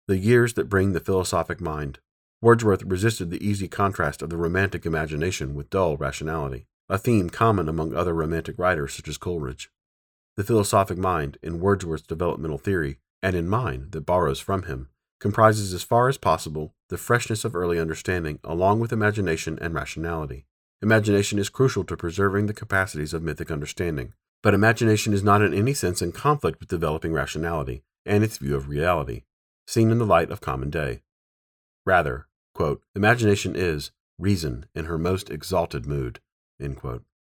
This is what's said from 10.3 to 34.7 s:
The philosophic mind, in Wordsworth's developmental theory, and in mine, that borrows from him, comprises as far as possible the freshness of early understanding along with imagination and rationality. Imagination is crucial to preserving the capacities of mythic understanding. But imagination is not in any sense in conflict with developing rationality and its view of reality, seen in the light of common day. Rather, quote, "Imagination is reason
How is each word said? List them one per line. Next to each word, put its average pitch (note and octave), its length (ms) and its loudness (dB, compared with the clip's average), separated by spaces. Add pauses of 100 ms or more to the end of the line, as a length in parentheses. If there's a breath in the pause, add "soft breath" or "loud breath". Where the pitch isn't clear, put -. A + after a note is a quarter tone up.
The G2+ 60 -4
philosophic G2 560 2
mind, E2+ 420 -2
in E2 180 -6
Wordsworth's F2+ 480 0
developmental D#2+ 520 -4
theory, D#2+ 400 -2 (220)
and F#2 140 0
in E2+ 140 -2
mine, D#2 420 -4
that D2+ 140 -8
borrows E2+ 340 2
from F#2+ 240 -4
him, C2+ 240 -8 (320)
comprises G#2+ 540 2
as F2 100 -6
far A#2+ 240 4
as C#3 100 0
possible D#2 560 -2 (140)
the F2 100 -6
freshness A#2+ 460 0
of A2+ 100 -6
early E2+ 240 0
understanding D#2+ 680 -2
along F#2+ 340 2
with A#2 140 -2
imagination G#2 680 0
and E2 140 -4
rationality. D#2 720 -6 (360)
Imagination G#2 580 2
is G2 100 -2
crucial B2+ 340 2
to E2+ 140 -6
preserving G2 480 0
the G#2 80 -4
capacities F#2 600 -4
of E2 80 -4
mythic D2+ 300 -6
understanding. D2 640 -6 (280)
But G2+ 120 6
imagination A2 600 4
is G2 100 2
not G#2 180 6
in F#2 120 4
any A2 200 2
sense F2+ 280 -2
in E2+ 120 -2
conflict C#3+ 480 0
with - 80 -16
developing D#2+ 420 -2
rationality D2+ 720 -4 (220)
and G#2 180 4
its G#2+ 140 0
view C#2 180 -2
of C#2 140 -6
reality, C#2+ 540 -2 (440)
seen A2+ 240 4
in A#2 60 4
the A#2+ 80 0
light E2+ 260 4
of - 80 -8
common C2+ 300 -6
day. C#2+ 320 -4 (840)
Rather, D#2 420 2 (260)
quote, D2+ 280 -2 (140)
"Imagination G#2 600 2
is E2 360 -2 (260)
reason D#2+ 560 -2